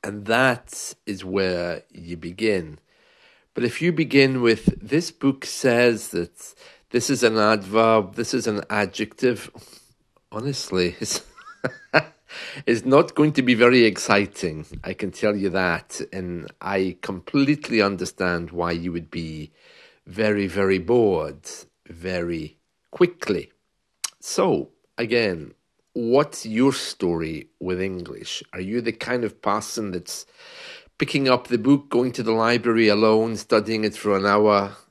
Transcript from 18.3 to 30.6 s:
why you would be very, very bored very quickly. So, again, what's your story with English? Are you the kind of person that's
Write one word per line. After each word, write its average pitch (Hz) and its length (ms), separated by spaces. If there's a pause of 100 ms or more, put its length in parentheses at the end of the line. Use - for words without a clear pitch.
why 85 220
you 85 200
would 82 200
be 80 400 (580)
very, 104 380
very 95 320
bored 87 680 (400)
very 85 680 (320)
quickly. - 640 (680)
So, 113 500 (280)
again, 107 560 (400)
what's 127 540
your 123 260
story 82 760 (100)
with 90 200
English? 92 640 (100)
Are - 80
you 101 220
the 113 100
kind 120 320
of 104 200
person 104 480
that's - 340 (720)